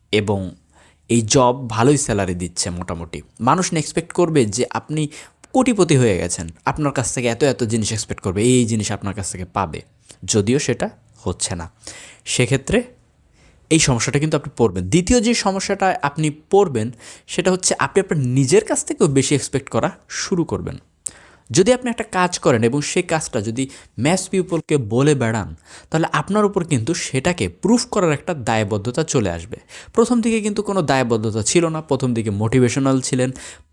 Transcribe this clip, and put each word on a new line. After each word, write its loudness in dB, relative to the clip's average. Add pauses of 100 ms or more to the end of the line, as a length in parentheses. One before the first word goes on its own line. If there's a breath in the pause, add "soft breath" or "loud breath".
(120)
এবং 0 (580 soft breath)
এই 2
জব 2
ভালোই 2
স্যালারি -2
দিচ্ছে -6
মোটামুটি", -8 (180)
মানুষ 0
না 0
এক্সপেক্ট -4
করবে 2
যে -2
আপনি -4 (460 loud breath)
কোটিপতি 4
হয়ে 4
গেছেন, -6 (160)
আপনার -2
কাছ -4
থেকে -2
এত -2
এত 2
জিনিস -2
এক্সপেক্ট -8
করবে, -2
এই, 6
এই 4
জিনিস -2
আপনার -6
কাছ -8
থেকে -10
পাবে, -6 (440 loud breath)
যদিও 2
সেটা -2 (280)
হচ্ছে -6
না। -10 (540 loud breath)
সেক্ষেত্রে 0 (840 soft breath)
এই 4
সমস্যাটা 0
কিন্তু 0
আপনি -8
পড়বেন। 0
দ্বিতীয় 4
যে 2
সমস্যাটা -2
আপনি -2 (180)
পড়বেন, 2 (360 loud breath)
সেটা 0
হচ্ছে 0
আপনি 2
আপনার 0
নিজের 4
কাছ -2
থেকেও 0
বেশি 2
এক্সপেক্ট -4
করা -2 (180)
শুরু -2
করবেন। -6 (680 loud breath)
যদি 6
আপনি -4
একটা -4
কাজ -2
করেন 4
এবং 2
সেই -2
কাজটা -4
যদি -4 (300 loud breath)
ম্যাস 0
পিপলকে 0
বলে 2
বেড়ান, -2 (340 loud breath)
তাহলে 0
আপনার 0
উপর 0
কিন্তু 0
সেটাকে -2
প্রুফ 2
করার 2
একটা -4
দায়বদ্ধতা -2
চলে 0
আসবে। -8 (360 loud breath)
প্রথম 2
দিকে 0
কিন্তু -4
কোনো -2
দায়বদ্ধতা 0
ছিল 2
না, -6
প্রথম -2
দিকে -2
মোটিভেশনাল 2
ছিলেন, -2 (420 loud breath)